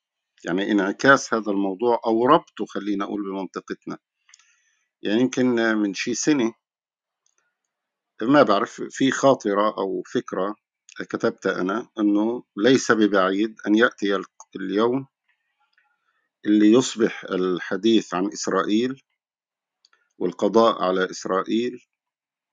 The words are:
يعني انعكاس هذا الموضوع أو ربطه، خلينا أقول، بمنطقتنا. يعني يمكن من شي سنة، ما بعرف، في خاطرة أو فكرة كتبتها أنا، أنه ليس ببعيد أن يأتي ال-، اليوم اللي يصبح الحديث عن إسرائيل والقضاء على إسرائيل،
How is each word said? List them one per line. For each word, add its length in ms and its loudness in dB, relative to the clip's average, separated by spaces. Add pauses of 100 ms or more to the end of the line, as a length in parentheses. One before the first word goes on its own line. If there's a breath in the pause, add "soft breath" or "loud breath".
(440)
يعني 280 -2
انعكاس 640 2
هذا 180 -2
الموضوع 540 -2
أو 200 2
ربطه، 400 0
خلينا 380 -6
أقول، 180 -6
بمنطقتنا. 760 -10 (1040 soft breath)
يعني 180 0
يمكن 260 0 (300)
من 180 -2
شي 200 -6
سنة، 380 0 (1700)
ما 200 6
بعرف، 480 0
في 200 0
خاطرة 680 2
أو 240 -4 (100)
فكرة 420 -4 (560)
كتبتها 500 -2
أنا، 280 -4 (100)
أنه 460 0 (120)
ليس 360 4
ببعيد 640 2 (100)
أن 80 4
يأتي 420 2
ال-، 80 -6 (320)
اليوم 500 -2 (1400)
اللي 260 6
يصبح 520 0
الحديث 880 -2
عن 180 -2
إسرائيل 680 -2 (1160)
والقضاء 640 2
على 280 0
إسرائيل، 680 -4 (720)